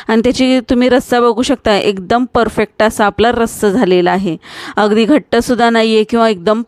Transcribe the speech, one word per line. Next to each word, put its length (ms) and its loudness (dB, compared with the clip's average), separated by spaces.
आणि 160 2
त्याची 360 0
तुम्ही 180 2
रस्सा 320 0
बघू 220 0
शकता 340 0
एकदम 480 -2
परफेक्ट 480 -2
असा 240 0
आपला 260 0
रस्सा 360 -2
झालेला 420 2
आहे, 260 -2
अगदी 280 2
घट्टसुद्धा 680 0
नाही 240 0
आहे 100 2
किंवा 240 0
एकदम 400 -2